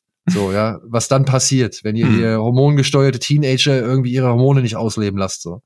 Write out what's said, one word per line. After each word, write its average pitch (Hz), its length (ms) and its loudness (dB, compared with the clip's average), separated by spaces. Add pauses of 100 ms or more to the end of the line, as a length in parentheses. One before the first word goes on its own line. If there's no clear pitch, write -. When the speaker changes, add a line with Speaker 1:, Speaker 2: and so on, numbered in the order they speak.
(280)
Speaker 1:
So, 101 240 0
ja, 107 320 -2
was 117 240 -4
dann 135 160 2
passiert, 131 600 0
wenn 107 120 -4
ihr 113 120 0
Speaker 2:
Mhm. 107 100 4
Speaker 1:
hier 113 220 0
hormongesteuerte 135 800 2
Teenager 139 600 0
irgendwie 123 320 -2
ihre 127 160 0
Hormone 127 360 4
nicht 110 120 -4
ausleben 107 440 -4
lasst, 95 240 -6
so. 87 220 -12